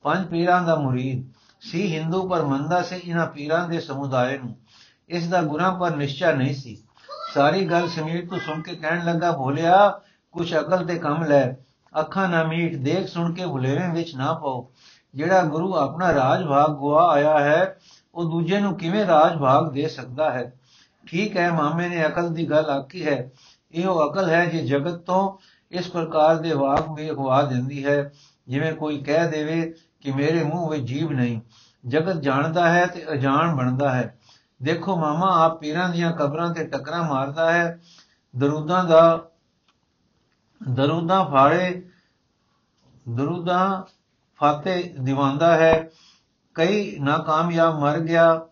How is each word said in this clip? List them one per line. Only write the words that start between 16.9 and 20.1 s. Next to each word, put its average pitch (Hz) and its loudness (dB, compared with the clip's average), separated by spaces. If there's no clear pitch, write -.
ਆਇਆ 147 4
ਹੈ, 160 2
ਉਹ 170 -4
ਦੂਜੇ 170 0
ਨੂੰ 196 -2
ਕਿਵੇਂ 190 -2
ਰਾਜ 165 6
ਭਾਗ 143 4
ਦੇ 143 -4
ਸਕਦਾ 135 -4